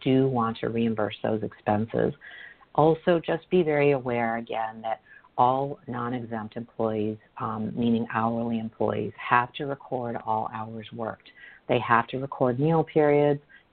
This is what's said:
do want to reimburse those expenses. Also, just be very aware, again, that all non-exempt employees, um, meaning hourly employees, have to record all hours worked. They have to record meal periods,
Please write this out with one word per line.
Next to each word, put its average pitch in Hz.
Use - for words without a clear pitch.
do 131
want 117
to 120
reimburse 113
those 110
expenses. 113
Also, 160
just 165
be 180
very 147
aware, 120
again, 113
that 113
all 135
non-exempt 117
employees, 110
um, 110
meaning 117
hourly 117
employees, 110
have 123
to 156
record 127
all 110
hours 110
worked. 113
They 127
have 117
to 131
record 131
meal 160
periods, 147